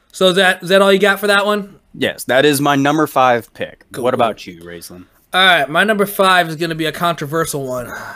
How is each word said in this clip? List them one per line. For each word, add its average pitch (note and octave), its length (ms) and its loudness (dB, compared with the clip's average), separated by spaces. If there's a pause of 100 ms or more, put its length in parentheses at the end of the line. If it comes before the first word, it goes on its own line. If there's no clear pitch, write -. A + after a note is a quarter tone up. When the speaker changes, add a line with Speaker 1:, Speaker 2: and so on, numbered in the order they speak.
(100)
Speaker 1:
So - 180 -2
is F3 80 0
that, F#3+ 280 2
is E3 40 -8
that G3 140 4
all G3 100 4
you G3 60 4
got G3 220 2
for G3+ 80 -2
that G3+ 180 0
one? G#3 320 -4 (160)
Speaker 2:
Yes, - 300 -4
that B2+ 200 2
is D3 160 2
my C#3+ 160 2
number D3 300 0
five B2+ 480 0
pick. - 380 -14
Speaker 1:
Cool, C3 120 -10
Speaker 2:
What B2 100 2
Speaker 1:
cool. A#2 60 -2
Speaker 2:
about A2+ 280 -2
you, E2+ 140 -18
Raislin? F2 440 -18 (260)
Speaker 1:
All F#3 140 4
right, D#3 240 4
my E3+ 140 2
number G3+ 220 0
five F#3 420 2
is D#3+ 80 -8
gonna E3 180 -4
be D#3+ 120 -4
a D3+ 60 -4
controversial D#3+ 720 -4
one. B2 240 -8 (260)